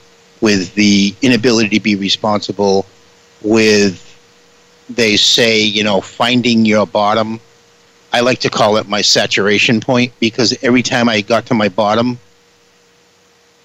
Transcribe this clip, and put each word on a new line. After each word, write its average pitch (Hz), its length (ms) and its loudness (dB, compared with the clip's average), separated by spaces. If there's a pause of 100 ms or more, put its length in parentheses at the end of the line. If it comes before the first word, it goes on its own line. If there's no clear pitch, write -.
(400)
with 101 340 0
the 101 480 2
inability 117 480 2
to 104 100 0
be 104 160 0
responsible, 98 880 -2 (560)
with, 107 640 2 (880)
they 113 260 0
say, 113 420 0
you 107 240 -2
know, 107 200 0
finding 120 640 0
your 107 200 2
bottom. 107 540 -2 (720)
I 117 80 0
like 123 200 0
to 120 100 -2
call 107 260 2
it 107 100 -2
my 104 140 -4
saturation 104 800 0
point 123 400 -2
because 113 420 0
every 127 200 2
time 120 260 -2
I 107 140 0
got 110 240 -2
to - 80 -4
my 107 160 0
bottom, 113 480 -2 (1500)